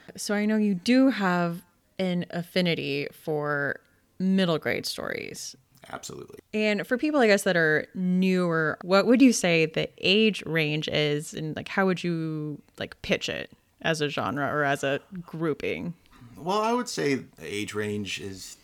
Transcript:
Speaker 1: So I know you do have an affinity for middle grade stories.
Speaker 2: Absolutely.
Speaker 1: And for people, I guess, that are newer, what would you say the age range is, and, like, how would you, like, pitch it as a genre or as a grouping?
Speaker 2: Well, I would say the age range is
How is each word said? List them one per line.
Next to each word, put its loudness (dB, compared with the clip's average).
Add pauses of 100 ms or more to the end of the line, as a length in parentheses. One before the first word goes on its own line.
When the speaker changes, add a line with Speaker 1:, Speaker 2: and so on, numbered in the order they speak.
(160)
Speaker 1:
So -6
I 0
know 2
you 2
do 4
have 0 (360)
an -2
affinity -2
for -4 (400)
middle 2
grade -2
stories. -10 (360)
Speaker 2:
Absolutely. -14 (140)
Speaker 1:
And 0
for 0
people, 2
I 6
guess, 6
that 2
are 2
newer, 2
what 4
would 8
you 10
say 4
the -2 (100)
age 4
range -2
is, 0
and, -6
like, -8
how 2
would 0
you, -4 (160)
like, -10
pitch -2
it -8 (300)
as -2
a 0
genre -4
or -2
as -2
a -2 (260)
grouping? -4 (420)
Speaker 2:
Well, -4
I 0
would -4
say -2
the -6 (160)
age -6
range -6
is -14